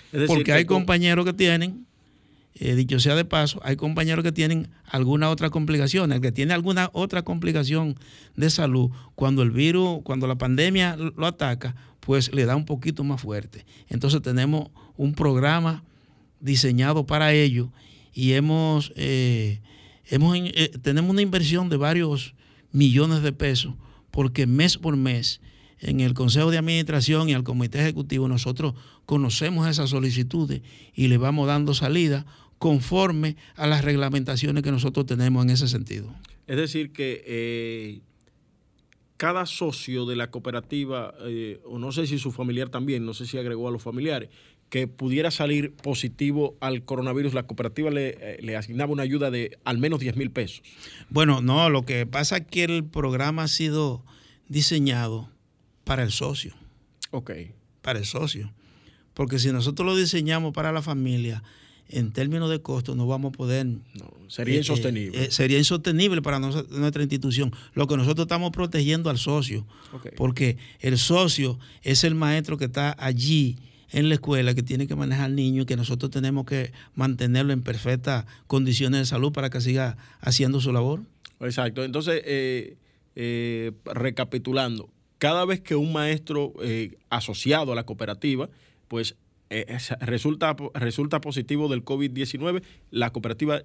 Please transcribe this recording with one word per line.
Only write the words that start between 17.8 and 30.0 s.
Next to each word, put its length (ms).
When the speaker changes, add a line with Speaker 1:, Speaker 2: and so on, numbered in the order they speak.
Speaker 2:
y 200
hemos, 640
eh, 640
hemos 320
in-, 180
eh, 160
tenemos 280
una 120
inversión 480
de 80
varios 560
millones 500
de 100
pesos, 420
porque 360
mes 300
por 200
mes 440
en 200
el 120
Consejo 380
de 80
Administración 720
y 20
al 100
Comité 380
Ejecutivo 480
nosotros 460
conocemos 600
esas 240
solicitudes 680